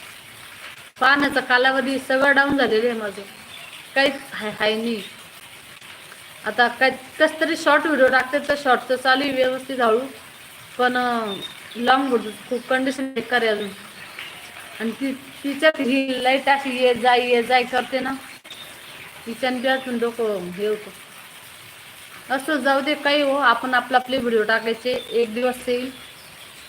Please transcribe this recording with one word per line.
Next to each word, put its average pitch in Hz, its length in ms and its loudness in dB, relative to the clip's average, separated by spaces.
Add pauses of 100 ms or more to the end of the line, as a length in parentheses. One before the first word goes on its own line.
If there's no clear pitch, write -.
(1000)
पाहण्याचा 285 400 4
कालावधी 262 580 2
सगळं 269 360 2
डाऊन 277 220 4
झालेलं 233 340 2
आहे 226 80 -4
माझं, 202 240 -8 (720)
काहीच 277 200 2 (180)
हाय, 208 180 -8
हाय 220 240 0
नाही. 226 280 -4 (1400)
आता 220 220 4
काय 262 220 2 (280)
कस 311 220 2
तरी 320 160 0
शॉर्ट 294 300 4
व्हिडिओ 262 220 4
टाकते, 262 300 2 (100)
तर 285 60 2 (100)
शॉर्ट 247 240 4
तर 254 80 0
चालू 262 260 2
आहे 285 100 -2
व्यवस्थित 262 480 -2
हळू, 233 200 4 (760)
पण, 247 180 2
अं, 233 380 -2 (420)
लाँग 254 320 2
व्हिडिओ 214 220 0 (180)
खूप 240 200 -4
कंडिशन 262 460 -2
बेकार 240 280 0
आहे 226 80 2
अजून. 208 180 -2 (1120)
आणि 226 100 -2
ती, 262 220 -4 (320)
तिच्यात 285 360 2
ही 269 440 0
लाईट 262 240 2
अशी 277 280 2
ये 247 180 4
जाय, 247 340 4
ये 240 140 4
जाय 247 200 4
करते 247 380 -2
ना, 262 120 -4 (1120)
तिच्याने 254 340 -4
बी 254 80 0
अजून 262 300 0
डोकं 220 520 -2
हे 190 160 -4
होतं. 214 240 -4 (1400)
असं 269 260 0
जाऊ 269 240 2
दे, 285 140 0
काही 294 280 2
हो, 277 140 2
आपण 254 380 2
आपला 254 240 4
आपले 254 200 0
व्हिडिओ 233 240 2
टाकायचे, 226 500 0
एक 226 420 -2
दिवस 247 340 -2
येईल. 254 220 -2 (800)